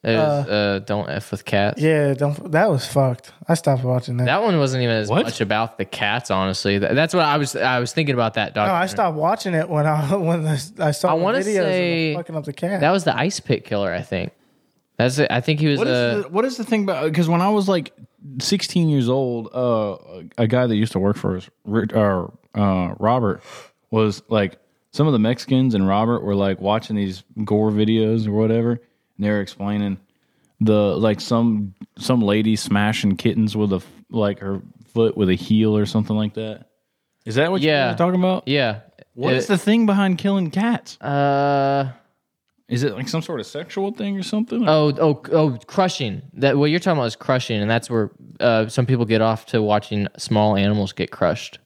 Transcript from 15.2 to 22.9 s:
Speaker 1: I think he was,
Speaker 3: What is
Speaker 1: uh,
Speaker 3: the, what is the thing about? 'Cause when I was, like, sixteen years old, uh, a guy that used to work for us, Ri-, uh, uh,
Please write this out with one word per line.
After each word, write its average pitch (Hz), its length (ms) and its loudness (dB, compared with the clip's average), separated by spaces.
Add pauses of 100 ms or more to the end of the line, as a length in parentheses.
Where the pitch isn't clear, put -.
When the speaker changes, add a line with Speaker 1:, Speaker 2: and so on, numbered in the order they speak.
Speaker 1:
I 120 100 0
think 151 200 -2
he 156 80 2
was, 143 100 2
Speaker 3:
What 233 100 0
is 131 60 0
Speaker 1:
uh, 123 280 0
Speaker 3:
the, 135 60 -10
what 196 160 -2
is 254 120 -4
the 233 80 -8
thing 214 200 0
about? 160 280 -2
'Cause 160 160 2
when 170 120 2
I 190 80 2
was, 202 200 0
like, 175 240 -2 (480)
sixteen 180 480 0
years 135 200 2
old, 123 440 -2
uh, 110 440 0 (420)
a 117 80 4
guy 123 200 2
that 110 100 0
used 110 160 0
to 95 60 -2
work 101 180 2
for 95 200 -2
us, 90 140 -12 (140)
Ri-, 107 300 0
uh, 98 320 2 (280)
uh, 95 440 0